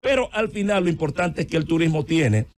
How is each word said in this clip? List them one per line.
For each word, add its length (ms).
Pero 320
al 160
final 340
lo 80
importante 520
es 40
que 120
el 60
turismo 400
tiene 440